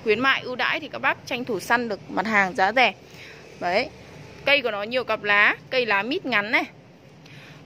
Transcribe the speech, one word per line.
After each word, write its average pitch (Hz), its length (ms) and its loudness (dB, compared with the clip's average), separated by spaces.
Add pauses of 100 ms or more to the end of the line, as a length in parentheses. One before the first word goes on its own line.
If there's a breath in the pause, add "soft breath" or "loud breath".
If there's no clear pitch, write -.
khuyến 220 180 2
mại 262 220 2
ưu 247 140 -8
đãi 262 240 -2
thì 277 80 -14
các 233 100 -10
bác 269 280 -2
tranh 254 180 -6
thủ 202 160 -4
săn 240 280 0
được 196 120 -6 (100)
mặt 185 160 -2
hàng 202 280 2
giá 190 180 4
rẻ. 233 200 4 (680 loud breath)
Đấy. 190 280 0 (560)
Cây 277 180 2
của 233 80 -2
nó 202 120 -6
nhiều 240 220 -4
cặp 214 180 -2
lá, 208 340 4 (140)
cây 254 160 0
lá 202 160 0
mít 285 240 -6
ngắn 214 240 0
này. 294 140 0 (1000 loud breath)